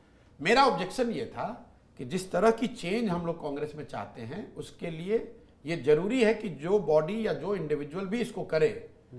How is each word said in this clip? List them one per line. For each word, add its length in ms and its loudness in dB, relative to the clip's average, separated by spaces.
मेरा 260 6
objection 460 0
ये 140 -4
था 220 -8
कि 60 -8
जिस 260 -6
तरह 200 4
की 160 0
change 420 -2
हम 160 -2
लोग 160 -4
कांग्रेस 340 -6
में 100 -10
चाहते 360 -10
हैं, 340 -10
उसके 340 -10
लिए 280 -2
ये 120 -2
जरूरी 460 4
है 100 6
कि 160 -6
जो 300 0
body 480 2
या 60 0
जो 220 -4
individual 500 -4
भी 160 -2
इसको 220 -6
करे, 480 0